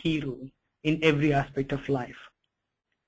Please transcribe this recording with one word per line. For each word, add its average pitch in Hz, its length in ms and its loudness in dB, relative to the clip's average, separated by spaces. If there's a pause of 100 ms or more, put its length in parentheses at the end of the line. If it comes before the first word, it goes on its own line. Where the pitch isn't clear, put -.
key 160 160 0
role 135 280 -8 (360)
in 156 180 2
every 151 320 4
aspect 139 380 -2
of 139 180 -4
life. 127 300 -4 (880)